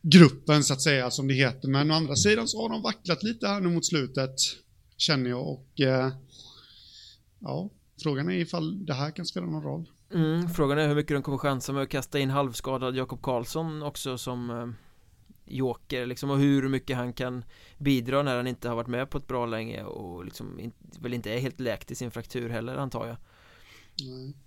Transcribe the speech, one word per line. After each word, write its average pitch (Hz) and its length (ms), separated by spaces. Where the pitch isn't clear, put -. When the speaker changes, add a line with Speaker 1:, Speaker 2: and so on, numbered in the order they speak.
Speaker 1:
gruppen, 151 600
så 135 100
att 131 80
säga, 131 300
som 135 160
det 135 60
heter. 131 340
Men 143 240
å - 20
andra 151 220
sidan 214 320
så 214 140
har 226 80
de 220 120
vacklat - 420
lite 226 240
här 202 140
nu 180 80
mot 165 160
slutet, 135 500
känner 131 320
jag. 123 180
Och, - 340
eh, 131 280
ja, 170 300
frågan 147 260
är 185 60
ifall 170 500
det 156 80
här 143 180
kan 170 140
spela 175 200
någon 156 180
roll. 147 260
Speaker 2:
Mm, 165 360
frågan 143 300
är 156 80
hur 147 80
mycket 147 200
de 135 80
kommer 139 140
chansa 135 360
med 139 100
att 135 60
kasta 139 300
in 135 100
halvskadad 131 680
Jakob 127 260
Karlsson 151 600
också 139 340
som, 120 320
eh, 120 180
joker, 127 600
liksom, 127 240
och 139 100
hur 139 300
mycket 131 280
han 123 160
kan 127 300
bidra 135 460
när 131 140
han 123 100
inte 120 220
har 117 60
varit 117 120
med 123 220
på - 80
ett - 100
bra 123 180
länge 113 380
och 90 420
liksom 92 340
in-, 113 140
väl 120 140
inte 113 180
är 120 80
helt 131 200
läkt 117 320
i 120 40
sin 123 160
fraktur 117 380
heller, 117 260
antar 120 320
jag. 117 100
Speaker 1:
Nej. 131 320